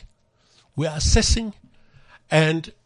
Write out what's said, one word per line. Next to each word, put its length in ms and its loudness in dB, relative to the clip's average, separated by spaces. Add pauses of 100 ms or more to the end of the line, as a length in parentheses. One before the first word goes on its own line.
(760)
we 100 -4
are 120 -8
assessing, 560 0 (760)
and 420 0 (140)